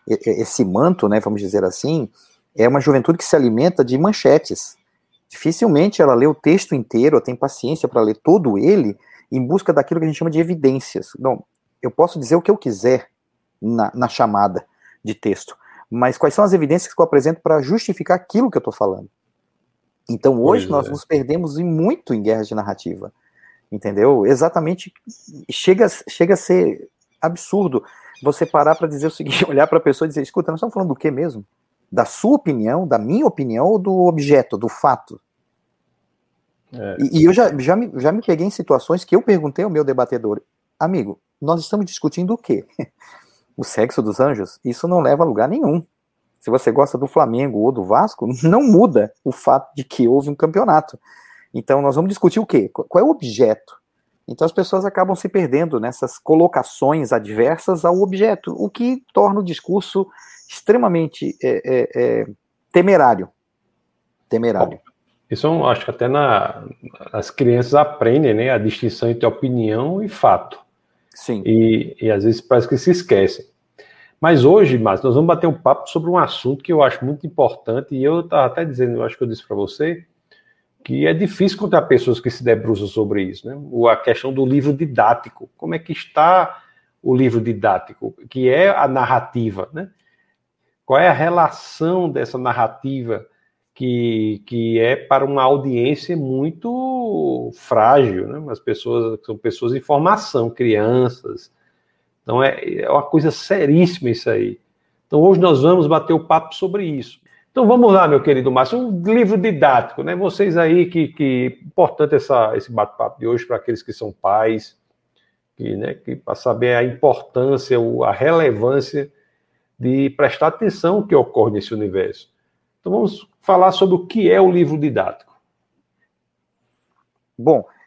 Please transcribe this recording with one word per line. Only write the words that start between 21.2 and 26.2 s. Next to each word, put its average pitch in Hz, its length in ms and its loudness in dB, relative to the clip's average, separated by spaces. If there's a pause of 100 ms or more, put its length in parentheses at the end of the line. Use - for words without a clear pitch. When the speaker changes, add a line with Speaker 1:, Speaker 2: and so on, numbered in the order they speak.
Speaker 1:
e 170 40 -4
muito 175 500 -2
em 110 80 -2
guerras 107 280 -2
de - 80 -10
narrativa, 98 560 -10 (580)
entendeu? 107 560 2
Exatamente, 160 680 0 (560)
chega, 190 380 2 (220)
chega 175 260 0